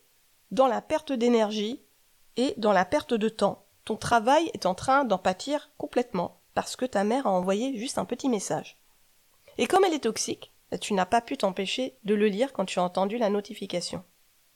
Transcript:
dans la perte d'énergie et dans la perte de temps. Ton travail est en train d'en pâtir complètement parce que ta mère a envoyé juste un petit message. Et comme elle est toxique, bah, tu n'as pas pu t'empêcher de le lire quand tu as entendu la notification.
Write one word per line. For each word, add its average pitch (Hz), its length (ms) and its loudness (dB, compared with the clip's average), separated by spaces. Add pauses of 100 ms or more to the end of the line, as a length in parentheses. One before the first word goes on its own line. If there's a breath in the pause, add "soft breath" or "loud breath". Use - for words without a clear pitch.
(520)
dans 254 160 4
la 214 140 0
perte 302 300 -4
d'énergie 226 720 0 (540)
et 262 200 0
dans 214 140 2
la 190 140 6
perte - 280 -2
de 220 140 0
temps. 202 380 -2 (180)
Ton 220 140 -6
travail 262 560 4
est - 120 -12
en 185 80 2
train 269 300 2
d'en 208 140 2
pâtir 269 600 -4
complètement 247 600 -4 (140)
parce - 240 -4
que 254 80 -4
ta 208 180 0
mère 247 240 0
a 208 40 2
envoyé 196 460 0
juste 233 200 -6
un 190 80 -2
petit 247 240 -4
message. - 500 -4 (800 soft breath)
Et 233 100 0
comme 381 160 4
elle 359 100 4
est 285 120 -4
toxique, - 480 -4 (180)
bah, 170 60 -6
tu - 160 -4
n'as 190 120 2
pas 233 140 2
pu 269 160 -4
t'empêcher 202 680 -4
de 208 100 2
le 208 120 4
lire 214 260 0
quand 196 100 -2
tu - 160 -4
as 180 40 2
entendu 190 340 -2
la 233 120 2
notification. 196 760 -6 (500)